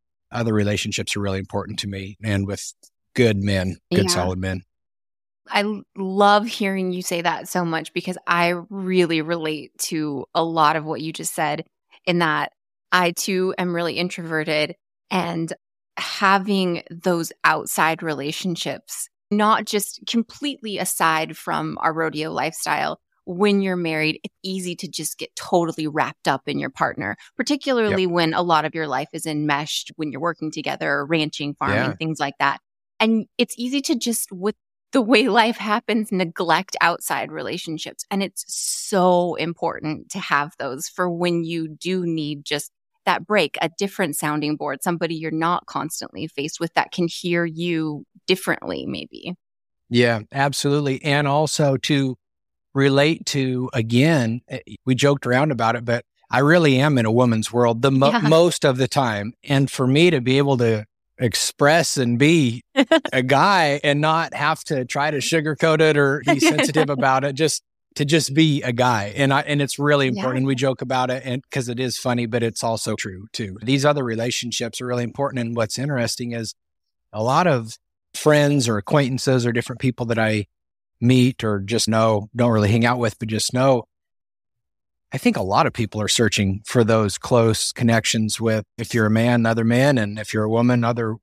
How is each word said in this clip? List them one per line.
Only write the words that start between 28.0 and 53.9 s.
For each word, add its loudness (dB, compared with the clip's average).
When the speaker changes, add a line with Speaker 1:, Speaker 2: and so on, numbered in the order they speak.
Speaker 1:
Yep. 0
Speaker 2:
when 2
a 0
lot 2
of -8
your -4
life -4
is -10
enmeshed, -4
when -6
you're -10
working -4
together, -4
ranching, -2
farming, -2
Speaker 1:
Yeah. -6
Speaker 2:
things -4
like -4
that. 0
And 2
it's -2
easy -4
to -2
just, -4
with -4
the 2
way 4
life 4
happens, -2
neglect 0
outside 0
relationships. -8
And -2
it's -8
so 0
important -6
to -10
have -2
those -8
for -4
when 0
you -6
do -6
need -4
just -6
that 0
break, 0
a -2
different -4
sounding -2
board, -6
somebody -2
you're -8
not -2
constantly -8
faced -8
with -4
that 0
can 0
hear -2
you -4
differently, -2
maybe. -10
Speaker 1:
Yeah, 4
absolutely. 0
And 0
also 2
to 0
relate 2
to, -2
again, 2